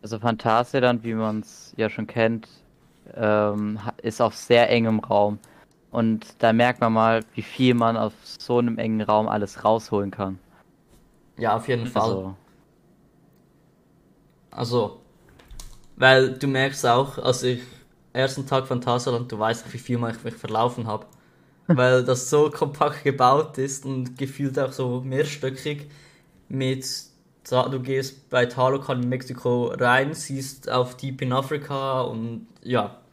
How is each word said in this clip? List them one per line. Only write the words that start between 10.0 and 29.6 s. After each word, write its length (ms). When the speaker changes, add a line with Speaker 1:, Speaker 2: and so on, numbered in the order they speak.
Speaker 1:
kann. 280
Speaker 2:
Ja, 200
auf 100
jeden 200
Fall. 160
Speaker 1:
Also 320
Speaker 2:
Also, 500
weil 400
du 100
merkst 380
auch, 320
als 260
ich 180
ersten 320
Tag 220
Phantasialand, 640
du 80
weißt, 340
wie 40
viel 200
mal 180
ich 80
mich 120
verlaufen 520
hab. 200
Speaker 1:
<laughs> 260
Speaker 2:
Weil 360
das 260
so 200
kompakt 540
gebaut 540
ist 280
und 320
gefühlt 420
auch 140
so 280
mehrstöckig 880
mit, 360
da-, 200
du 120
gehst 480
bei 180
Talocan 560
in 60
Mexiko 580